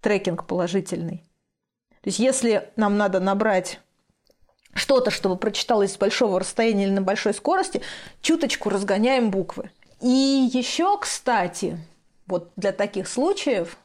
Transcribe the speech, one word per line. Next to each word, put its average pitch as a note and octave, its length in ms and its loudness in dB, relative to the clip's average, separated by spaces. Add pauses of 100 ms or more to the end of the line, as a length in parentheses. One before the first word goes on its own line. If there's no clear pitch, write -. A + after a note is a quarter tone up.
трекинг G3 460 0
положительный. F3 760 -4 (800)
То - 60 -4
есть G3 100 -4
если A#3+ 580 2
нам G#3 200 2
надо G3 240 2
набрать G3 600 0 (920)
что-то, B3 360 2
чтобы F#3+ 260 -2
прочиталось G3+ 560 0
с - 60 -14
большого G3+ 420 2
расстояния G3+ 440 0
или G3 80 0
на G3 100 0
большой G3+ 320 0
скорости, F4+ 480 -2 (400)
чуточку D#4 480 0
разгоняем G#3 600 2
буквы. - 400 -4 (300)
И C4 520 4
ещё, D#4+ 440 2
кстати, G3 840 -2 (480)
вот F3 300 -4
для G3 160 0
таких G3+ 340 -4
случаев C4 800 0